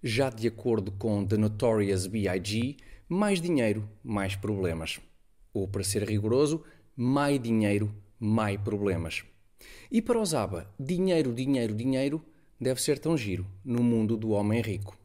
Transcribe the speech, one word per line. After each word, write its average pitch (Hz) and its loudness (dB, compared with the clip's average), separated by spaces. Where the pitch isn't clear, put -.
Já 131 0
de 113 -2
acordo 107 -2
com 101 0
The 104 0
Notorious 107 2
B 98 -2
I 90 0
G, 117 -2
mais 196 2
dinheiro, 113 0
mais 98 -2
problemas. 92 -4
Ou, 98 -2
para 98 -4
ser 101 0
rigoroso, 120 2
mais 139 2
dinheiro, 107 2
mais 104 0
problemas. 101 -2
E 226 2
para 233 0
os 180 0
abba, 95 -2
dinheiro, 160 2
dinheiro, 123 0
dinheiro, 135 0
deve 127 0
ser 143 0
tão 160 0
giro 98 -2
no 120 0
mundo 113 4
do 110 -2
homem 104 2
rico. 104 -4